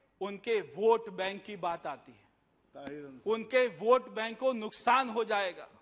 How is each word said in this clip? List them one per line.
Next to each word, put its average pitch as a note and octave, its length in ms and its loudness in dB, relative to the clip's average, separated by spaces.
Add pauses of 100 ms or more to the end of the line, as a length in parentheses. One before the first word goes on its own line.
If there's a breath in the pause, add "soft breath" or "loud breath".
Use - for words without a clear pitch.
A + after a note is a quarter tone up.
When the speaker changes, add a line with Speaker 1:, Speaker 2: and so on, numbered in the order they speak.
(200)
Speaker 1:
उनके G3+ 400 -2
वोट G#3+ 500 2
बैंक F#3+ 340 -6
की G#3 120 -12
बात E3+ 300 -4
आती C3+ 260 -10
है, G#2+ 120 -20 (500)
Speaker 2:
ताहिर C#3+ 300 -12
अंसारी। C3+ 260 -6
Speaker 1:
उनके A3+ 360 2
वोट A3 420 2
बैंक A3 300 -6
को C4 140 2
नुकसान A#3+ 560 2
हो A3+ 160 -2
जाएगा, F#3+ 440 -2 (140)